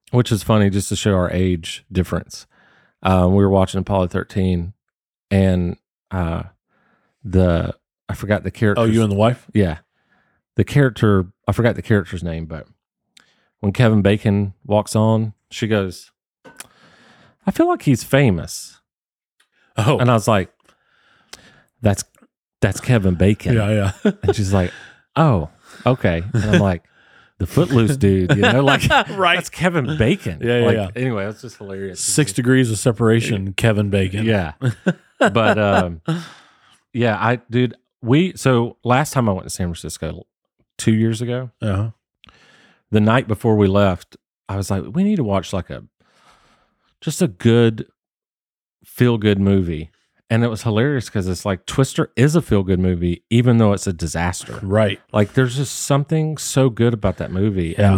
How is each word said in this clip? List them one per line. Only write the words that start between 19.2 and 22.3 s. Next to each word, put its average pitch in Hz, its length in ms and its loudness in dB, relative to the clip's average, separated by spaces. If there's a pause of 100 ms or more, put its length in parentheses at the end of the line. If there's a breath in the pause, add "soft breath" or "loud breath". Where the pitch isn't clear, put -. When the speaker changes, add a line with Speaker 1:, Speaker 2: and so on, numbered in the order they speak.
Speaker 2:
Oh. 113 220 0
Speaker 1:
And 127 120 2
I 123 40 4
was 110 140 0
like, 98 240 0 (1300 soft breath)
"That's, 104 240 0 (560)